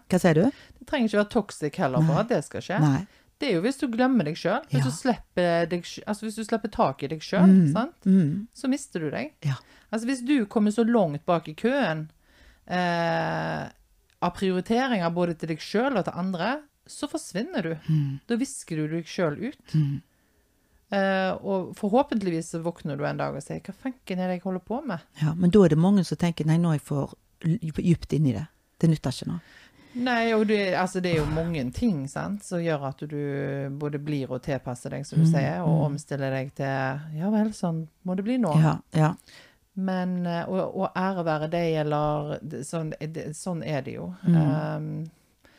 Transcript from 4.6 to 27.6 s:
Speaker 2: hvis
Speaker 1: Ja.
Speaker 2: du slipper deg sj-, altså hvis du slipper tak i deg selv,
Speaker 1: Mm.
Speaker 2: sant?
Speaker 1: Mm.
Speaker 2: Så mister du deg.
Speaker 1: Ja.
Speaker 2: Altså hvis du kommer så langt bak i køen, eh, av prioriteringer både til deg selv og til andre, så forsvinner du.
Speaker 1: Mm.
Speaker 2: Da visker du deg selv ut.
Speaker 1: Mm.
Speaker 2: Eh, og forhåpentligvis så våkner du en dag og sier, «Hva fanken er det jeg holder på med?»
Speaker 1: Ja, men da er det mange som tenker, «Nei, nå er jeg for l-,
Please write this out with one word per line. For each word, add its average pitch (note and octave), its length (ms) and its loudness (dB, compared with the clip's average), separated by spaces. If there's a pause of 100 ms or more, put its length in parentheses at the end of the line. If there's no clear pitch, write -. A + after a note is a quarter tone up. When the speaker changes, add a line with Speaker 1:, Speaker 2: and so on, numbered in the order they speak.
Speaker 2:
hvis C#3+ 80 2
Speaker 1:
Ja. C3+ 60 2
Speaker 2:
du C3 60 0
slipper E3+ 760 0
deg F3 140 -4
sj-, - 240 -14
altså G#3 180 -6
hvis G#3+ 120 -6
du A3 80 -6
slipper A3 260 -2
tak F3 320 0
i C#3 60 -4
deg D#3 140 -6
selv, F3+ 280 4
Speaker 1:
Mm. F3 220 8
Speaker 2:
sant? B3 220 -2 (120)
Speaker 1:
Mm. F#3+ 480 4
Speaker 2:
Så - 160 -6
mister B3+ 300 -4
du D3+ 100 -4
deg. D4 240 -6 (100)
Speaker 1:
Ja. C3+ 120 0 (360)
Speaker 2:
Altså A3 140 -4
hvis B3+ 180 -2
du B3+ 220 2
kommer G#3 240 2
så A#3 160 2
langt F#3+ 400 2
bak E3+ 220 0
i D#3 60 -12
køen, F3 540 0 (580)
eh, E3 1000 -2 (540)
av F3 120 0
prioriteringer F#3+ 800 0
både E3+ 240 0
til E3 100 -6
deg D#3+ 120 -4
selv B3 380 0
og E3+ 60 0
til - 120 -4
andre, F#3+ 440 -2 (260)
så - 240 -8
forsvinner D4+ 520 -6
du. E3 120 -4 (140)
Speaker 1:
Mm. C#3+ 380 0
Speaker 2:
Da A#3 100 -2
visker A3 400 -6
du D3+ 120 -2
deg D#3+ 180 -6
selv D#3 360 -2
ut. - 320 -8
Speaker 1:
Mm. C#3+ 280 2 (880)
Speaker 2:
Eh, F#3+ 400 2 (100)
og F#3+ 320 -4
forhåpentligvis G3 800 0
så E3 80 -6
våkner D#3+ 340 -6
du C#3+ 80 -4
en C#3+ 140 -2
dag C#3+ 160 -4
og C#3+ 80 -8
sier, D#3+ 180 -10
«Hva - 140 -14
fanken - 460 -8
er F#3 80 -2
det F3+ 100 -2
jeg E3+ 60 -12
holder F#3 160 -4
på B3 260 -6
med?» F3 140 -6 (200)
Speaker 1:
Ja, D#3 140 0
men F3 160 4
da G3 140 10
er E3+ 40 8
det D3+ 100 6
mange F#3 280 4
som D3+ 100 -4
tenker, E3 300 0
«Nei, D#3 120 4
nå E3+ 120 2
er D3+ 80 2
jeg - 40 -6
for D3 320 -4 (280)
l-, E3+ 160 0 (160)